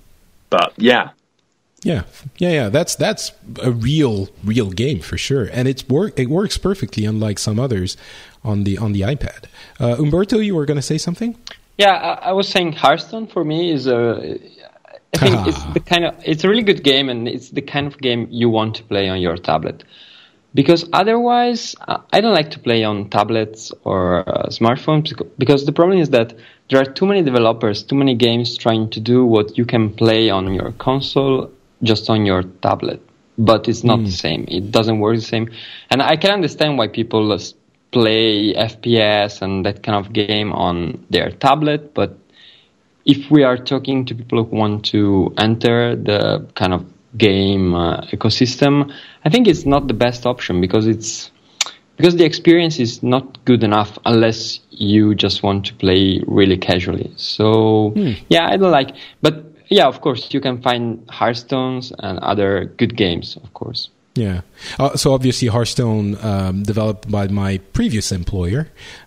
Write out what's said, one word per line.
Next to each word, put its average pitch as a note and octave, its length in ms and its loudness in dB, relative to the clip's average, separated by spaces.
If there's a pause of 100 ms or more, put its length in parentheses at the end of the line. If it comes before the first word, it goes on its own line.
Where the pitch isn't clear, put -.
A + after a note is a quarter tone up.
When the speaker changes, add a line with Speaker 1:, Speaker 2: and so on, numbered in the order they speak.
(500)
Speaker 1:
but E2+ 280 2
yeah. A#2 320 2 (760)
Speaker 2:
Yeah, C#3+ 200 -2 (340)
yeah, F3 140 0
yeah. C3+ 180 0
That's, D3 260 0
that's F3+ 360 -4 (300)
a B2+ 100 0
real, A#2+ 560 0 (160)
real G#2+ 280 0
game A2 280 -2
for - 180 -10
sure, C3+ 280 -2
and B2 220 -2
it's C3 200 -4
work. E3 320 0
It B2+ 80 -2
works F3 300 -2
perfectly, B2 480 -4
unlike G#2+ 340 -2
some G#2+ 200 -2
others A2 360 -2 (480)
on G#2 220 -2
the, G2 140 -2
on G#2+ 140 -2
the G2 80 -2
iPad. B2+ 420 -6 (360)
Uh, A#2+ 200 0
Umberto, F3 400 0
you G#3 160 -2
were D3+ 100 -2
gonna D3 160 -2
say D#3 160 -4
something? A3+ 400 -6 (400)
Speaker 3:
Yeah, G3+ 140 6
I, E3+ 380 -2
I - 40 0
was G3 160 0
saying F3 240 0
Hearthstone D#3+ 540 0
for F3 180 -4
me E3 260 -2
is C3 160 -2
a, A#2 520 -2 (720)
I - 60 -4
think A#2 280 4
it's D2 120 -2
Speaker 2:
Ah. - 140 -10
Speaker 3:
the E3 60 0
kind E3+ 240 0
of, D#3+ 120 -4 (100)
it's D#3+ 180 -2
a F#3 60 4
really A3+ 140 2
good F3+ 200 2
game, C#3 260 4
and A#2+ 200 -6
it's - 220 -10
the C#3+ 100 -6
kind C#3+ 260 -6
of C#3+ 120 -12
game A#2+ 320 -2
you A#2+ 180 0
want A2 280 0
to - 60 -16
play G2 240 -2
on F#2 140 -2
your E2+ 160 -2
tablet. D#2+ 460 -4 (720)
Because E3 360 4
otherwise, A#3+ 840 0 (120)
uh, - 120 -6 (120)
I F#3 100 4
don't A3 120 2
like D#3 180 2
to - 80 -14
play A#2 240 0
on G#2 260 -2
tablets G#2+ 640 -2 (120)
or, F2+ 440 0
uh, - 220 -2
smartphones, D3+ 640 0
beca-, - 140 -8 (100)
because C#3 300 2
the D#3 60 0
problem F3+ 260 4
is D3+ 100 0
that A#2 240 2 (360)
there C3+ 120 4
are C#3 40 2
too C3+ 200 -2
many G3 160 2
developers, A#2 600 2
too - 120 -4
many C#3 200 2
games A#2 420 0
trying A2 340 0
to - 80 -10
do B2 240 2
what G#2+ 360 2
you A#2+ 60 0
can A2+ 260 0
play A2+ 400 2
on F#2+ 240 -2
your A#2 240 -4
console, C3+ 720 -2 (320)
just A2 260 0
on A2 160 2
your F#2 160 2
tablet. - 580 -4 (380)
But A2 320 2
it's A2 140 -4
not A2+ 160 2
Speaker 2:
Hmm. A2 60 -2
Speaker 3:
the G2 60 -2
same. D#2+ 360 -4
It G2 240 -6
doesn't A2+ 260 2
work G#2+ 200 2
the A2 40 -4
same. A2+ 300 -4 (400)
And B2+ 100 0
I C#3 140 2
can F#3+ 160 2
understand D3+ 480 -2
why A2 80 0
people A2 460 -2
s-, G2 200 -6 (380)
play A2 640 2
F A2+ 260 -2
P A#2 180 2
S G#2 440 0
and F#2+ 220 -4
that G2+ 180 -4
kind G#2+ 200 -2
of G2+ 80 -14
game G#2 420 -2
on F2 580 -4
their E2 180 0
tablet, D3+ 640 0
but G2 240 -4 (880)
if C#3 240 2
we D3 140 6
are B2+ 140 4
talking C3 480 -4
to A#2 100 -8
people A#2 280 -2
who A#2 120 -6
want G#2+ 300 0
to G2 520 2
enter A#2 580 2
the G#2+ 600 0
kind F#2 180 0
of F2+ 100 -2 (320)
game, G2 600 2
uh, E2+ 320 -2
ecosystem, C#3 840 0 (320)
I D#3+ 60 2
think A3+ 180 4
it's D#3+ 180 2
not C#3 220 2
the B2 60 -2
best A#2+ 320 -2
option A#2+ 360 -2
because G#2+ 260 2
it's, - 440 -4 (640)
because F3 200 4
the E3+ 100 6
experience E3 540 4
is A#2 240 -4
not B2+ 420 -2
good A#2+ 180 4
enough G#2 420 0
unless A2+ 540 0 (120)
you G#2+ 440 2
just F#2+ 260 -2
want G2 260 0
to - 80 -10
play F#2+ 520 2
really F#2+ 300 4
casually. F#2 580 -2
So, A2 800 2
Speaker 2:
Hmm. G3 160 0 (180)
Speaker 3:
yeah, E3 200 4
I G3 80 2
don't F#3+ 140 4
like, C#3 200 2 (300)
but D#3 220 0 (260)
yeah, F#3 180 6
of - 140 -2
course, B2+ 320 -4
you C#3 80 -2
can B2+ 200 -4
find A#2+ 460 -2
Hearthstones B2+ 920 -4
and F#2 200 -8
other G2 460 0 (120)
good A#2+ 180 0
games, F2+ 420 -2
of - 160 -20
course. - 360 -12 (260)
Speaker 2:
Yeah. F#2+ 260 -2 (380)
Uh, C3+ 180 0
so C#3 160 2
obviously B2+ 340 0
Hearthstone, A2 800 -2
um, G2 380 -2
developed G#2+ 480 -4
by G2+ 160 -2
my G2 320 -2 (140)
previous E3 380 -2
employer. F#2+ 560 -4 (400)